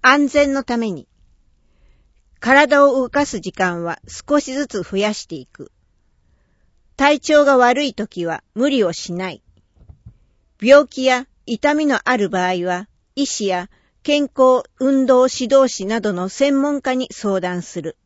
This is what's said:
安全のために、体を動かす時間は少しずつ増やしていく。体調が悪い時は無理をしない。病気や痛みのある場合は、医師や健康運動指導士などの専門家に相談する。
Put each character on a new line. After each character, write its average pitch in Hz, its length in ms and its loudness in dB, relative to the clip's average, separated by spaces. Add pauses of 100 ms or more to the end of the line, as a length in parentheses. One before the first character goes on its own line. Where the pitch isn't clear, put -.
安 285 240 4
全 285 260 2
の 269 100 -4
た 240 140 -4
め 226 140 -4
に、 151 160 -12 (1300)
体 285 460 4
を 277 80 4
動 254 160 -2
か 285 160 -2
す 214 140 -10
時 180 120 -10
間 175 320 -4
は 170 240 -8
少 - 320 -2
し 262 140 -6
ず 277 140 -4
つ 196 160 -6
増 196 140 -8
や 208 180 -2
し - 120 -16
て 175 80 -14
い 131 120 -16
く。 - 240 -20 (1300)
体 285 220 2
調 294 260 4
が 269 120 4
悪 247 260 2
い 269 120 -6
時 175 320 -8
は 165 160 -8 (100)
無 254 160 0
理 262 140 0
を 165 100 0
し - 200 -10
な 185 180 -8
い。 127 100 -18 (1200)
病 277 260 6
気 262 160 -8
や 254 240 0 (180)
痛 285 280 -2
み 302 120 0
の 269 200 0
あ 254 100 0
る 202 140 -2
場 180 180 -2
合 180 180 -4
は、 180 220 -6 (280)
医 277 100 -2
師 - 220 -6
や 180 220 -4 (320)
健 294 220 0
康 254 400 2 (160)
運 269 260 2
動 254 220 4
指 254 260 -2
導 269 140 6
士 - 180 -6
な 220 140 -2
ど 208 140 -2
の 180 160 -4
専 277 320 0
門 285 200 -2
家 254 140 -4
に 254 160 -6
相 190 300 -4
談 180 200 -6
す 175 200 -12
る。 160 240 -12